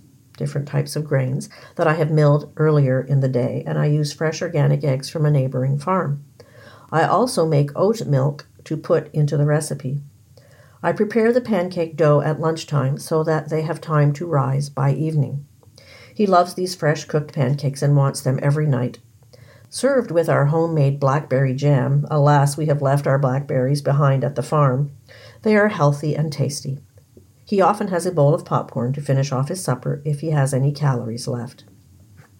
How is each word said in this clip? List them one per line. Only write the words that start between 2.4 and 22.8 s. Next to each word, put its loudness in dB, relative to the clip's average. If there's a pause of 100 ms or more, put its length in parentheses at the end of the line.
earlier 2
in 2
the 2
day, -2
and -4
I 0
use 0
fresh -4
organic 0
eggs -2
from 0
a 2
neighboring 0
farm. -2 (680)
I 2
also 2
make 0
oat 0
milk 0 (180)
to -6
put -2
into 0
the 2
recipe. -2 (840)
I 0
prepare 0
the 2
pancake -2
dough 4
at -2
lunchtime -2
so -2
that -2
they -2
have -6
time 2
to -6
rise -2
by 0
evening. -2 (680)
He 2
loves 4
these -4
fresh -2
cooked -4
pancakes -2
and 4
wants 2
them 0
every 0
night. -2 (720)
Served 0
with 2
our 4
homemade 2
blackberry 0
jam, 2
alas, 4
we -4
have 0